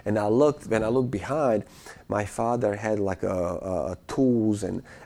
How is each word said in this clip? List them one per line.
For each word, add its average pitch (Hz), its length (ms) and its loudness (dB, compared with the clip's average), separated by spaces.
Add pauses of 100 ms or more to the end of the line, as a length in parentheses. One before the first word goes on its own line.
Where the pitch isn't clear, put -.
And 107 120 2
I 104 100 0
looked, 143 380 4
when 110 160 0
I 107 60 0
looked 127 220 2
behind, 131 540 0 (440)
my 104 160 0
father 117 520 0
had, 107 220 -2
like, 98 240 -2
a, 101 60 0
a, 90 640 -2
a 90 140 -10
tools 110 560 2
and, 92 200 -4 (240)